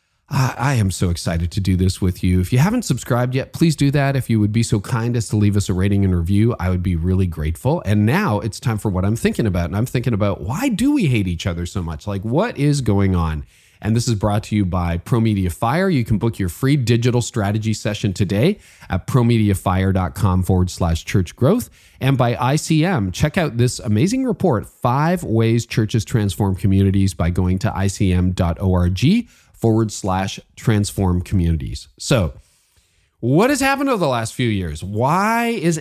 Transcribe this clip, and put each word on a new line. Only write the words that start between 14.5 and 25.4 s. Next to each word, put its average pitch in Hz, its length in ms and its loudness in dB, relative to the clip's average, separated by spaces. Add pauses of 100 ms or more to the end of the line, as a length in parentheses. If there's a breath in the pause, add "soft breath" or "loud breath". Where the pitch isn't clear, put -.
you 101 80 2
by 87 320 -2
Pro 113 240 -2
Media 101 280 0
Fire. 156 400 -2
You 139 140 0
can 107 140 0
book 113 200 -2
your 92 120 -2
free 135 260 0
digital 120 460 2
strategy 107 520 -2
session 104 400 -2
today 107 460 0 (300 loud breath)
at - 180 -4
pro 127 160 4
media 110 320 4
fire 95 380 0
dot 92 220 -2
com 92 280 2
forward 92 260 2
slash 82 360 -2
church - 280 -2
growth. 202 360 0 (320 soft breath)
And 135 160 2
by 120 180 0
I 127 220 0
C 156 260 2
M, 123 300 0
check 151 240 -2
out 151 180 0
this 120 240 0
amazing 185 460 0
report, 170 420 0
Five 156 560 0
Ways 113 420 2